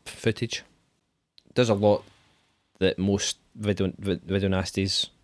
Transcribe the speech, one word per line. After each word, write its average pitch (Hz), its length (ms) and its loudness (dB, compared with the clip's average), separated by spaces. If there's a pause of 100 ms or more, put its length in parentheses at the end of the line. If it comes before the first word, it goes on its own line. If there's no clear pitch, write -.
footage. - 580 -4 (920)
There's 120 140 4
a 110 60 2
lot 104 300 4 (760)
that 92 200 2
most 98 400 0 (180)
video, 101 420 -2
vi-, 98 260 -2
video 98 240 0
nasties 95 600 -2 (160)